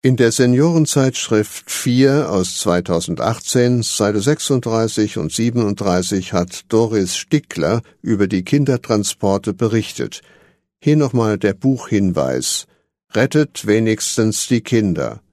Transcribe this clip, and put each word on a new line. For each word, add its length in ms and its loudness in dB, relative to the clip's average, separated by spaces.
In 120 4
der 160 4
Seniorenzeitschrift 1400 2
vier 580 2
aus 280 -2
zweitausendachtzehn, 1300 0
Seite 360 0
sechsunddreißig 1000 0
und 140 -4
siebenunddreißig 1000 -2
hat 340 -4
Doris 480 0
Stickler 680 -2
über 260 0
die 160 -2
Kindertransporte 1120 0
berichtet. 680 -4
Hier 160 2
nochmal 400 0
der 160 0
Buchhinweis. 1120 -2
Rettet 520 0
wenigstens 840 0
die 120 2
Kinder. 640 -2